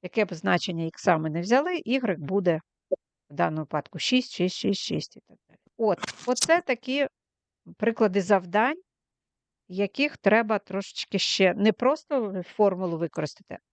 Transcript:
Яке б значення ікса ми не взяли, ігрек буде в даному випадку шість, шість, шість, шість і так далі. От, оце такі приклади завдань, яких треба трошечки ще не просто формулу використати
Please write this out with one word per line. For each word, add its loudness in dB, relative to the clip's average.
Яке -2
б -10
значення -2
ікса 0
ми -2
не -4
взяли, 0
ігрек -2
буде 0
в -20
даному -2
випадку -6
шість, 0
шість, -2
шість, -2
шість -6
і -20
так -20
далі. -20
От, 0
оце 2
такі -2
приклади 2
завдань, 2
яких -2
треба 2
трошечки -6
ще 2
не 4
просто -2
формулу 2
використати -6